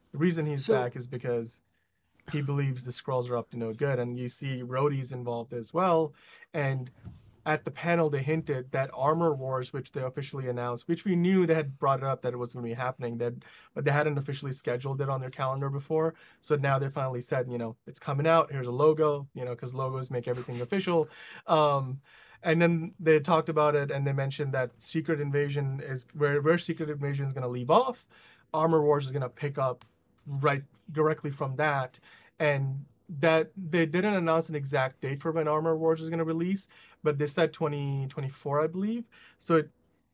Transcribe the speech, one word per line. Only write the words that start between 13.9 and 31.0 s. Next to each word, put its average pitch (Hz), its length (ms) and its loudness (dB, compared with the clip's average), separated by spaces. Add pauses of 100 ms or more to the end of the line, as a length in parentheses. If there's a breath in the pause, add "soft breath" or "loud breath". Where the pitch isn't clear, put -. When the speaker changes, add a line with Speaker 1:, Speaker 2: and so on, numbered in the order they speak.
Speaker 1:
hadn't 147 260 2
officially 139 320 -6
scheduled 135 500 -4
it 139 80 -2
on 135 120 -2
their 127 100 -8
calendar 139 400 -4
before. 156 440 -2 (260 loud breath)
So 151 160 0
now 139 240 2
they 139 80 -2
finally 131 320 -4
said, 123 280 -2
you 123 80 -4
know, 117 200 -4 (100)
"It's - 140 -20
coming 147 260 0
out, 165 240 6
here's 135 160 -4
a 123 60 -4
logo," 147 600 4
you 127 120 -8
know, 123 100 -6
'cause 127 200 -10
logos 131 360 -4
make 123 160 -4
everything 123 340 -6
official. 170 480 0 (380 loud breath)
Um, 143 540 2 (420 loud breath)
and 165 180 4
then 170 380 4
they 156 220 6
talked 160 280 2
about 151 280 4
it, 143 160 0
and 139 120 -2
they 139 80 0
mentioned 135 420 -2
that 127 180 -2 (100)
Secret 160 380 -2
Invasion 143 600 -2
is 131 340 -8
where, 147 280 2
where 165 160 4
Secret 160 320 -4
Invasion 143 380 -4
is 135 40 -4
gonna 131 140 -4
leave 123 240 -4
off. 247 380 2 (460 soft breath)
Armor 160 280 4
Wars 147 240 4
is 131 60 -6
gonna 131 160 -4
pick 143 280 -6
up 131 280 -2 (420)
right 139 380 0 (260)
directly 151 400 0